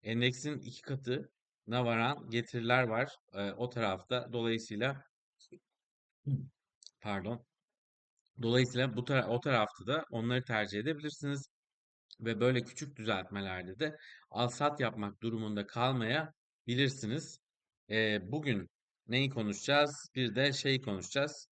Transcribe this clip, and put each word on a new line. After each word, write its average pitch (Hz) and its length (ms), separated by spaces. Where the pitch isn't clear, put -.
Endeksin 123 560
iki - 220
katına 127 1040
varan 117 440
getiriler 120 540
var, 120 260
e, 98 180
o 120 180
tarafta. 117 640
Dolayısıyla, 117 680
pardon. 104 440
Dolayısıyla 120 540
bu 123 80
tara-, 131 240
o 117 120
tarafta 110 480
da 151 240
onları 120 320
tercih 104 360
edebilirsiniz. 143 720
Ve 110 200
böyle 123 240
küçük 139 320
düzeltmelerde 95 840
de 151 160
al 120 180
sat 147 320
yapmak 104 420
durumunda 107 460
kalmayabilirsiniz. 127 1700
Ee, 107 300
bugün 135 380
neyi 135 220
konuşacağız? 135 840
Bir 117 200
de 139 180
şeyi 135 280
konuşacağız. 110 720